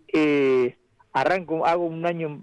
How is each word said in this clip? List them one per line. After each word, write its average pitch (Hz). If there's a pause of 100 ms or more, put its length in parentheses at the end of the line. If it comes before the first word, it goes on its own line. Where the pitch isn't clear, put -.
(120)
eh, 139 (360)
arranco, 156
hago 170
un 165
año, 165